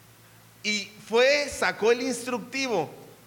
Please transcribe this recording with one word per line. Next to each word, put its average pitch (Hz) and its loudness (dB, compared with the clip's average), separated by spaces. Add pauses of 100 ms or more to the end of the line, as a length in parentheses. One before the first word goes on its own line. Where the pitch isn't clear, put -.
(600)
y 208 -4 (160)
fue, 269 4
sacó 202 0
el 247 0
instructivo 247 -4 (340)